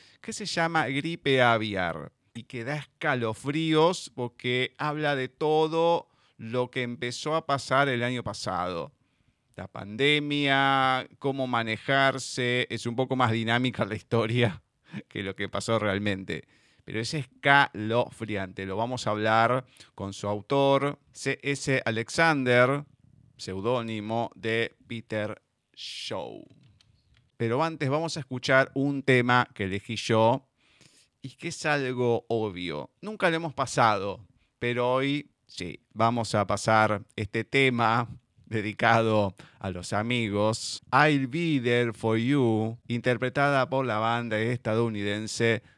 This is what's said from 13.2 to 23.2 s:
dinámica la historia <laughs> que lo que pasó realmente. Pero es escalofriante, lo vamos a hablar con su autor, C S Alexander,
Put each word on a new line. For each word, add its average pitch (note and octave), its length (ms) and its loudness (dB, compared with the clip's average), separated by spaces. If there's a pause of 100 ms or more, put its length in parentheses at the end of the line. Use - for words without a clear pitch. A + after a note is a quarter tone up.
dinámica A#2 540 0
la G2+ 80 -6
historia A#2 680 0 (220)
<laughs> - 240 -14
que - 140 -8
lo F#2+ 120 -6
que G2+ 140 -8
pasó A2+ 300 -2
realmente. G2 680 -2 (380)
Pero - 160 -6
es B2 140 -6
escalofriante, A2 1500 0
lo F#2+ 100 -6
vamos A#2+ 300 -4
a G#2+ 60 0
hablar A2+ 520 4 (300)
con G2 180 -8
su G2+ 160 -6
autor, C#3 680 0 (120)
C - 320 -6
S C#3 440 -2
Alexander, B2+ 1000 2 (540)